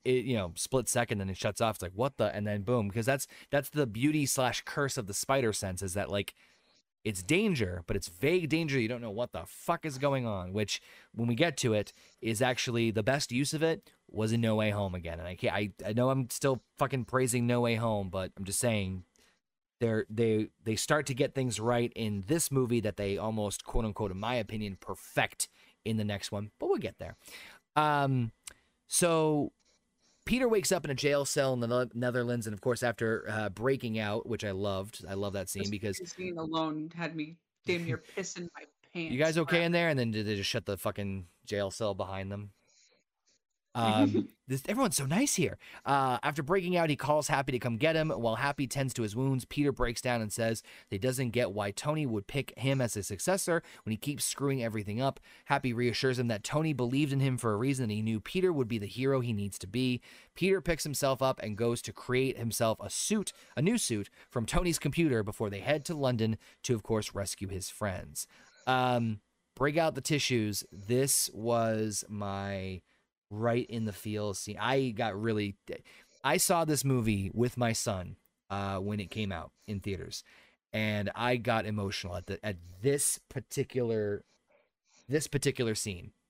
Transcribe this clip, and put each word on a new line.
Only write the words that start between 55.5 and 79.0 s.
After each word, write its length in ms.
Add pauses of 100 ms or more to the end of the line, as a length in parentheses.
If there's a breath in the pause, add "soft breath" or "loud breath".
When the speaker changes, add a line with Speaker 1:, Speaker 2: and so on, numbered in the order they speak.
Speaker 1:
reassures 460
him 100
that 140
Tony 300
believed 400
in 80
him 160
for 160
a 60
reason, 260
and 80
he 100
knew 180
Peter 320
would 160
be 100
the 80
hero 340
he 140
needs 240
to 100
be. 320 (340 loud breath)
Peter 260
picks 220
himself 400
up 200
and 140
goes 260
to 100
create 460
himself 420
a 100
suit, 420 (240 loud breath)
a 60
new 160
suit 300 (220 soft breath)
from 160
Tony's 320
computer 440
before 280
they 100
head 240
to 100
London 420 (280 soft breath)
to, 100
of 80
course, 320
rescue 340
his 220
friends. 560 (400 soft breath)
Um, 540 (340)
break 220
out 180
the 60
tissues. 720
This 600
was 760
my 720 (500)
right 380
in 160
the 80
feels 460
scene. 200
I 300
got 320
really, 340 (720 soft breath)
I 140
saw 260
this 180
movie 520
with 240
my 160
son, 420 (320)
uh, 300
when 220